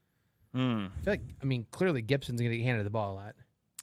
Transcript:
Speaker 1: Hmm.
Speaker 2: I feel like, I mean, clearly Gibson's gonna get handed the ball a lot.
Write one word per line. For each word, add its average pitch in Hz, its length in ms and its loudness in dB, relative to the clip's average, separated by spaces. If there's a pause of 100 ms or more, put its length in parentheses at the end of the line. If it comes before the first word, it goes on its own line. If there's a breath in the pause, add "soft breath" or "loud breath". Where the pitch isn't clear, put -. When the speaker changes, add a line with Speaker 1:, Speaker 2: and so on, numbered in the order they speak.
(520)
Speaker 1:
Hmm. 120 340 2 (140)
Speaker 2:
I - 40 -6
feel 196 100 2
like, 147 80 -4 (200)
I 135 40 -2
mean, 123 260 0
clearly 165 300 2
Gibson's 123 380 0
gonna 117 160 2
get 117 80 -2
handed 117 220 4
the 101 40 -2
ball 101 240 0
a - 20 -6
lot. 101 180 -12 (480)